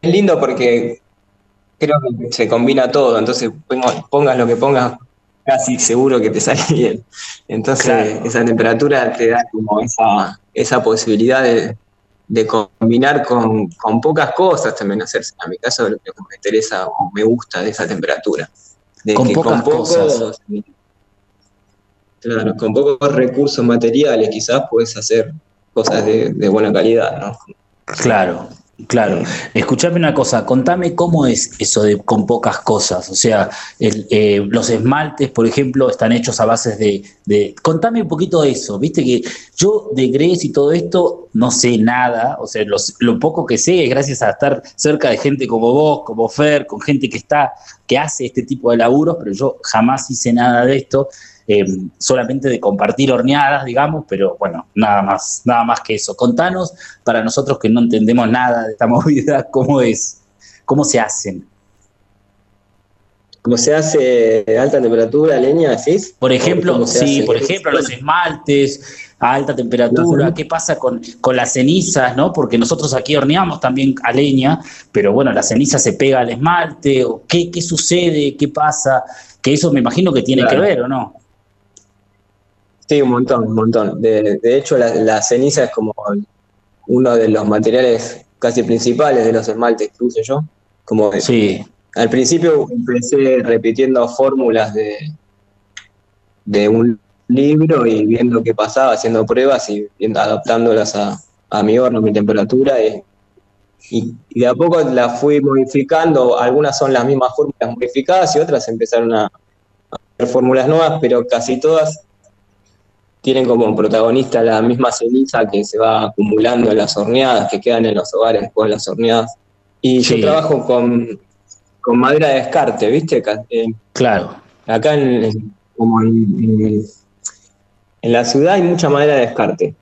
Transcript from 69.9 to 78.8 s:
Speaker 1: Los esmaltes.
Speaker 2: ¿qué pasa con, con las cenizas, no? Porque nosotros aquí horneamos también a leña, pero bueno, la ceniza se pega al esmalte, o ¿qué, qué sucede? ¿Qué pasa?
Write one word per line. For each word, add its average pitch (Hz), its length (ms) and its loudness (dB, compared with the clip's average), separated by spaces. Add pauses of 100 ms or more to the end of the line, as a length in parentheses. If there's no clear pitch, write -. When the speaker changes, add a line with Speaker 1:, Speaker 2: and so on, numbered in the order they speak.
Speaker 1:
Los 170 160 2
esmaltes. 156 260 0
Speaker 2:
¿qué - 40 -14
pasa 165 300 -4
con, 120 220 -2 (200)
con 127 160 0
las 117 160 -2
cenizas, 131 640 2
no? 165 160 0
Porque 123 260 0
nosotros 131 360 0
aquí 131 220 -2
horneamos 151 440 0
también 135 420 0
a 120 100 -2
leña, 139 480 2 (320)
pero 101 200 2
bueno, 127 200 2
la 104 100 0
ceniza 135 360 0
se 113 160 0
pega 135 260 2
al 120 100 -2
esmalte, 143 760 0
o 113 220 -6
¿qué, 175 240 0
qué 175 120 -8
sucede? 165 720 0
¿Qué 147 120 -2
pasa? 147 540 0 (380)